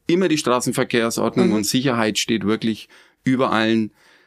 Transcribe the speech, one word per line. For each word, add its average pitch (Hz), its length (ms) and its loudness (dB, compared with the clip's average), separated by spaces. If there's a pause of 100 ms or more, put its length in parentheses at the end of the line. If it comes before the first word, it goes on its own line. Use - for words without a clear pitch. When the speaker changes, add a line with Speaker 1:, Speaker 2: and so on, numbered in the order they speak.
Speaker 1:
immer 180 220 2
die 156 100 2
Straßenverkehrsordnung 117 1080 0
Speaker 2:
Mhm. 107 60 2
Speaker 1:
und 107 120 0
Sicherheit 117 540 0
steht 107 260 -2
wirklich 110 420 -2 (360)
über 131 280 0
allen. 110 400 2 (360)